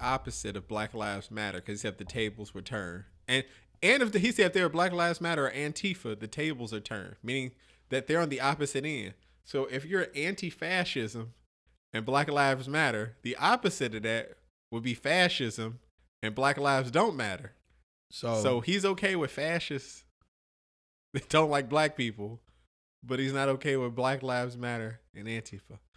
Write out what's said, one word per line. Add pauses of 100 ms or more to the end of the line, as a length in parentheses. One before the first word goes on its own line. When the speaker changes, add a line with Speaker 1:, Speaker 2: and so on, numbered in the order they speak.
Speaker 1:
opposite
of
Black
Lives
Matter,
'cause
he
said
the
tables
were
turned. (220)
And, (380)
and
if
the,
he
said
if
they're
Black
Lives
Matter
or
Antifa,
the
tables
are
turned,
meaning (380)
that
they're
on
the
opposite
end. (300)
So
if
you're
anti-fascism (600)
and
Black
Lives
Matter,
the
opposite
of
that (380)
would
be
fascism (420)
and
Black
Lives
don't
matter. (580)
Speaker 2:
So
Speaker 1:
So
he's
okay
with
fascists (560)
<laughs>
that
don't
like
black
people, (640)
but
he's
not
okay
with
Black
Lives
Matter (160)
and
Antifa. (180)